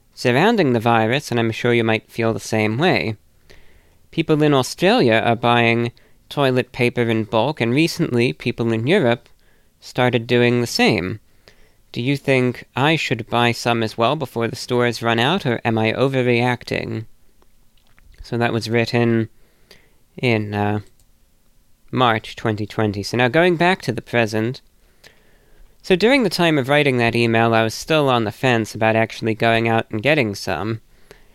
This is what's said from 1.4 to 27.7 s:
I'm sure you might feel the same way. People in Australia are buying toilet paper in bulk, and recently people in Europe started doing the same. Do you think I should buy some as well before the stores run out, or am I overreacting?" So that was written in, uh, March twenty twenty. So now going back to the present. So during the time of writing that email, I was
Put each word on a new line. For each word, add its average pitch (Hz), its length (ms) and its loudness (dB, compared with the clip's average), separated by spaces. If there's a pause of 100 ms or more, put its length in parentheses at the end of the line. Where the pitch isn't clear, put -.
I'm 113 100 0
sure 120 240 0
you 117 80 2
might 113 260 -2
feel 113 240 -2
the 107 60 -4
same 110 400 -2
way. 113 380 0 (960)
People 160 320 0
in 147 100 4
Australia 135 720 2
are 110 100 2
buying 117 560 2 (380)
toilet 127 420 0
paper 120 320 0
in 113 220 0
bulk, 117 360 -2
and 117 140 0
recently 147 580 0
people 117 400 -4
in 113 140 -2
Europe 139 420 2 (520)
started 123 480 0
doing 120 320 2
the 120 80 -2
same. 110 500 0 (720)
Do 123 100 -8
you 135 160 -2
think 127 480 0 (120)
I 147 180 2
should 120 340 -4
buy 120 220 2
some 117 320 -2
as 110 160 -6
well 117 160 0
before 120 320 -6
the 113 80 -6
stores 120 480 -2
run 113 160 0
out, 147 260 0
or 117 200 -2
am 113 120 0
I 110 160 0
overreacting?" 120 1120 -2 (1160)
So - 160 -6
that 117 140 0
was 110 180 -4
written 117 600 0 (840)
in, 107 380 -2
uh, 104 240 -2 (1120)
March 120 460 0
twenty 107 300 -4
twenty. 101 360 -2
So - 140 -6
now 123 100 2
going 165 300 2
back 175 260 0
to - 80 -4
the 110 100 -4
present. 113 600 -2 (1200)
So 190 140 0
during 247 260 2
the 190 80 0
time 165 260 2
of 127 120 -2
writing 143 300 2
that 117 180 2
email, 117 360 4
I 113 120 4
was 110 100 -2